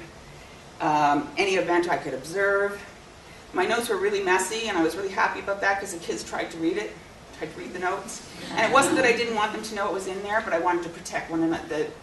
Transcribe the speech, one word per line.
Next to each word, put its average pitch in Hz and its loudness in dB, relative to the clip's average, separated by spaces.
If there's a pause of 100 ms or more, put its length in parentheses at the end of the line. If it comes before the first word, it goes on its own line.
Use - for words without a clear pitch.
(800)
um, 147 4
any 190 2
event 170 2
I 139 2
could 131 -6
observe. 202 0 (720)
My 190 2
notes 233 0
were 196 2
really 202 2
messy, 196 2
and 196 0
I 165 4
was 160 2
really 190 -4
happy 202 0
about 196 -2
that 196 2
'cause 185 -6
the 170 -8
kids - -6
tried - -6
to 165 -12
read 165 0
it, - -6 (400)
tried 160 -8
to - -12
read 180 -10
the 180 -8
notes. - -4 (340)
And - 2
it 220 4
wasn't 277 8
that 262 6
I 233 8
didn't 226 2
want 214 2
them - -6
to 214 -8
know 202 0
it 196 0
was 190 -4
in 190 -6
there, 208 0
but - 0
I 165 4
wanted 170 2
to 160 -6
protect - -6
one 165 2
another, 165 0
the 151 0 (160)